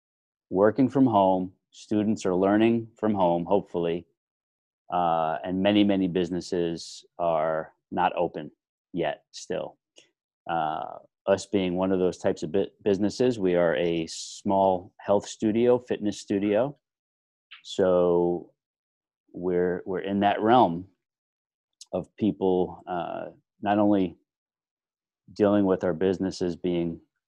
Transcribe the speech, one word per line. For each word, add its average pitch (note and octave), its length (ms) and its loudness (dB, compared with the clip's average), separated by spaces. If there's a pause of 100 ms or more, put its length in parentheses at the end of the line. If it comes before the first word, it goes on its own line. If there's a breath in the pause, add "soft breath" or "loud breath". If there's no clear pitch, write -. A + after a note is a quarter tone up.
(480)
working G#2+ 400 2
from C3+ 180 4
home. F#2+ 440 2 (240)
Students G#2+ 520 -2
are F2+ 80 0
learning A2 520 2 (120)
from G#2+ 160 0
home, F2 320 0
hopefully. F2 580 -2 (880)
Uh, E2 500 0
and F#2 200 -2
many, G#2 200 4
many G2 240 2
businesses F2 960 -4 (160)
are D#2+ 540 -2 (180)
not F#2 240 0
open E2 360 -4 (420)
yet D#2 300 -4 (100)
still. - 460 -10 (720 soft breath)
Uh, D#2+ 480 -4 (280)
us G2 200 2
being F#2 300 0
one F#2+ 140 0
of F#2+ 80 2
those F2+ 200 0
types F#2+ 240 -2
of D#2 100 -6
bu-, G2 140 0 (180)
businesses, G#2 540 0
we F#2 160 0
are F2 220 2
a E2+ 300 -2
small F#2+ 920 -2
health G2+ 280 0
studio, A#2 520 2
fitness G#2 420 -6
studio. G#2 560 0 (840)
So F2 880 2 (840)
we're, F2+ 540 -2
we're F2+ 140 -6
in G2 200 -4
that G2+ 220 0
realm G#2 420 4 (1120)
of F2+ 240 -6
people, F#2 680 0
uh, E2+ 440 -8 (320)
not G#2 160 2
only G2 400 2 (1120)
dealing G2+ 320 4
with F#2 200 2
our F2+ 100 0
businesses F#2 600 -2
being E2+ 460 -4 (280)